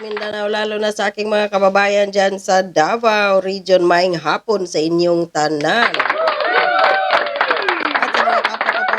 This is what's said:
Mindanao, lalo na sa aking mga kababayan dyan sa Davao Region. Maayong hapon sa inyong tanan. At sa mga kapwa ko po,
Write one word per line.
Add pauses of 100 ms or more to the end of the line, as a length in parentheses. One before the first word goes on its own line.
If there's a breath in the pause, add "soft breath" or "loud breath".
Mindanao,
lalo
na
sa
aking
mga
kababayan
dyan
sa
Davao
Region.
Maayong
hapon
sa
inyong
tanan. (2000)
At
sa
mga
kapwa
ko
po,